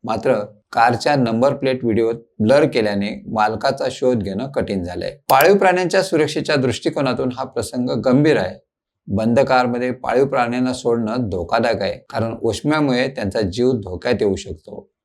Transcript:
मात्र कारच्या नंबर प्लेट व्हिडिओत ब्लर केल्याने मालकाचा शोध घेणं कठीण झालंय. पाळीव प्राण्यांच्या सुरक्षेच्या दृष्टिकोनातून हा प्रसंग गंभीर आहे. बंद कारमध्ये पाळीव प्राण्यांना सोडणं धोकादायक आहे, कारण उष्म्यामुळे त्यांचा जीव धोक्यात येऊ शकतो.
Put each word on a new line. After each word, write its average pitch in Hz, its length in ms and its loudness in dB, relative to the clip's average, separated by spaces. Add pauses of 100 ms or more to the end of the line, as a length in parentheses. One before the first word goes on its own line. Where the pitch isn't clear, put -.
मात्र 117 300 0 (400)
कारच्या 123 420 2
नंबर 123 380 2
प्लेट 131 300 -2
व्हिडिओत 113 300 2 (260)
ब्लर 135 340 6
केल्याने 104 540 -2
मालकाचा 113 640 0
शोध 127 260 2
घेणं 101 340 -4
कठीण 98 320 -2
झालंय. 90 340 -8 (120)
पाळीव 160 280 6
प्राण्यांच्या 185 460 2
सुरक्षेच्या 151 520 -2
दृष्टिकोनातून 131 840 -2
हा 131 60 -6
प्रसंग 123 460 -6
गंभीर 135 480 4
आहे. 92 220 -4 (480)
बंद 113 320 2
कारमध्ये 127 520 2
पाळीव 123 340 0
प्राण्यांना 127 480 0
सोडणं 117 460 -2
धोकादायक 110 600 0
आहे, - 280 -6
कारण 113 320 -4
उष्म्यामुळे 139 680 0
त्यांचा 113 340 -4
जीव 110 300 0
धोक्यात 101 500 -4
येऊ 101 140 2
शकतो. - 560 -14 (140)